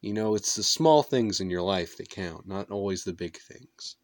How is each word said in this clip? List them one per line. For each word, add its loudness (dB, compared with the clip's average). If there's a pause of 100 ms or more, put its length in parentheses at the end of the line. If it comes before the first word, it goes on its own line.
You -6
know, 2
it's -2
the -4
small 6
things 0
in -2
your -2
life -2
that -14
count, -10
not -8
always -4
the -6
big -8
things. -18